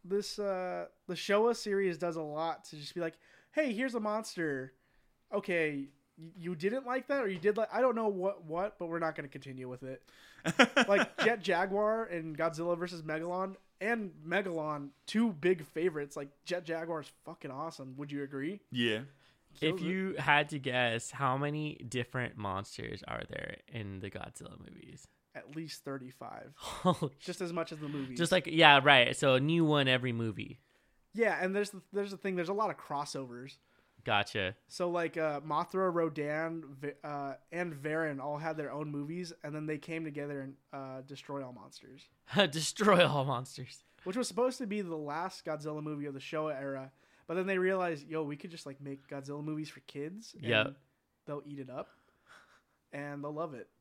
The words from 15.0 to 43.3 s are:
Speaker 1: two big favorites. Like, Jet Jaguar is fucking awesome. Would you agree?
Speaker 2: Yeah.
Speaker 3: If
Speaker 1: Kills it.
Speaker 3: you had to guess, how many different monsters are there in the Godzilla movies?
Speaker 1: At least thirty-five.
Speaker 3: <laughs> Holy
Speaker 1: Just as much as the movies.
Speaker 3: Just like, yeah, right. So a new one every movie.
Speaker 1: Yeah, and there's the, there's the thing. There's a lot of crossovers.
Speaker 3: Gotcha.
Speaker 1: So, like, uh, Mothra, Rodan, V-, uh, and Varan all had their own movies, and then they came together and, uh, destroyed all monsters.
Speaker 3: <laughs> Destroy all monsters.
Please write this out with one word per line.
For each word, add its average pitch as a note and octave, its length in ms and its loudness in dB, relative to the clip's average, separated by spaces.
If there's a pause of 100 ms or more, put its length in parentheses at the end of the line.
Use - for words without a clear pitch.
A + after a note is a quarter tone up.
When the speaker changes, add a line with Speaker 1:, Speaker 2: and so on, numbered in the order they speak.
Speaker 1:
two A3 280 2
big D#3+ 320 2
favorites. D3+ 500 -2
Like, C#3+ 140 -8 (160)
Jet F3+ 200 -2
Jaguar E3 360 -4
is - 100 -14 (140)
fucking D#3 260 -10
awesome. C3+ 460 -8
Would C#3+ 140 -8
you C#3+ 120 -4
agree? C#3+ 380 -6 (100)
Speaker 2:
Yeah. A#2 300 2 (540)
Speaker 3:
If - 40 -20
Speaker 1:
Kills E3+ 220 2
it. F3 40 -2
Speaker 3:
you F#3+ 340 0
had D3 300 4
to D3+ 100 -4
guess, B2 520 2
how C3+ 260 0
many D3 380 -2 (140)
different A#2+ 480 -4
monsters G2 680 -6
are - 220 -6
there - 280 -8 (100)
in G2 340 -8
the G2 100 -8
Godzilla - 480 -12
movies? - 480 -20 (280)
Speaker 1:
At C#3 200 -14
least D#3+ 280 -10
thirty-five. C3 680 -12
Speaker 3:
<laughs> - 40 -20
Holy - 640 0
Speaker 1:
Just F3+ 220 -8
as F3 120 -4
much E3 180 -2
as D#3 80 -10
the D3+ 100 -8
movies. C3+ 280 -6
Speaker 3:
Just B2+ 140 4
like, F#3 160 4
yeah, D#3 360 12
right. B2 320 10
So C3+ 200 6
a B2+ 40 8
new D#3+ 260 6
one D3 220 6
every B2+ 260 4
movie. A2+ 460 -4 (540)
Speaker 1:
Yeah, G3+ 280 2
and F#3+ 140 0
there's G3+ 160 0
the, F#3 100 -14 (120)
there's G3+ 180 -2
the F#3+ 60 -10
thing. G3 180 -2
There's E3+ 140 0
a G3 40 0
lot G#3 160 0
of D3 80 -4
crossovers. C3+ 800 -8 (460)
Speaker 3:
Gotcha. G#2 520 2 (120)
Speaker 1:
So, F3 220 -2
like, E3+ 280 -2
uh, D3+ 240 -2
Mothra, E3+ 520 0
Rodan, D#3+ 720 0 (160)
V-, D3 120 -6 (120)
uh, C#3+ 300 -6 (180)
and E3+ 220 -4
Varan D3+ 480 -2
all D3 160 -4
had D#3+ 180 -4
their D3 160 -4
own D3+ 180 -6
movies, D#3+ 440 -6 (100)
and D3 100 -8
then D3+ 120 -6
they D#3 120 -2
came D#3+ 280 -6
together C#3+ 360 -6
and, C3+ 120 -10 (180)
uh, C3+ 300 -10
destroyed C#3 420 -10
all B2+ 80 -10
monsters. B2+ 560 -20 (180)
Speaker 3:
<laughs> F3 260 4
Destroy F3 540 6
all C#3 200 2
monsters. B2+ 580 -6 (220)